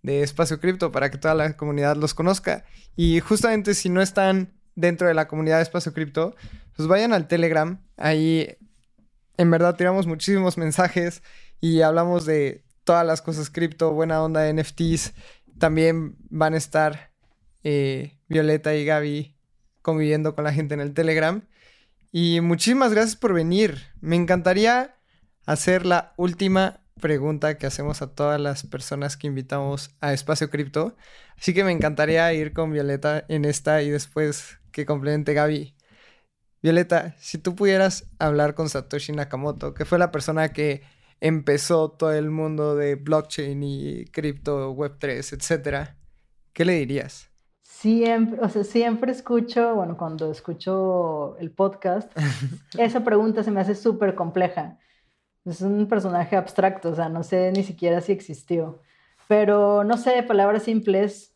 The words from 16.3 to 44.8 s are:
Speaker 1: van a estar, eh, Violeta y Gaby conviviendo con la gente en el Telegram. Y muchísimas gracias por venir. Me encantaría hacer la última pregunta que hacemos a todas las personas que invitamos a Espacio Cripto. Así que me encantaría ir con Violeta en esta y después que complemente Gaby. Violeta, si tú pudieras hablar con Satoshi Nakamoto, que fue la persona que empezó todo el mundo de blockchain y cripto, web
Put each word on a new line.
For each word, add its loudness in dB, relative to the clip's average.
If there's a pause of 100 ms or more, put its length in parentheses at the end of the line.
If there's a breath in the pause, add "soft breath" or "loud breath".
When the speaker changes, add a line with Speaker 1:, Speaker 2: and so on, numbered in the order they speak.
Speaker 1:
van 0
a 0
estar, -2 (520)
eh, -2 (100)
Violeta 2
y -2
Gaby -2 (460)
conviviendo 0
con -4
la 0
gente -2
en -6
el -6
Telegram. 0 (720 soft breath)
Y 2
muchísimas 2
gracias 2
por 0
venir. 2 (220)
Me 0
encantaría 2 (480)
hacer 0
la 0
última 0 (200)
pregunta -2
que -6
hacemos -6
a -10
todas 0
las -4
personas -8
que -8
invitamos -6
a -2
Espacio -2
Cripto. -4 (420 soft breath)
Así -2
que 2
me 2
encantaría 2
ir -4
con -2
Violeta -2
en -2
esta 0
y -2
después -4 (140)
que -6
complemente -2
Gaby. 0 (880 soft breath)
Violeta, 2
si -14
tú -4
pudieras 2 (120)
hablar 2
con -4
Satoshi -8
Nakamoto, -6
que -6
fue 2
la 2
persona -2
que -4 (400 soft breath)
empezó 2
todo -2
el -2
mundo -2
de 0
blockchain -2
y -8
cripto, -4
web -6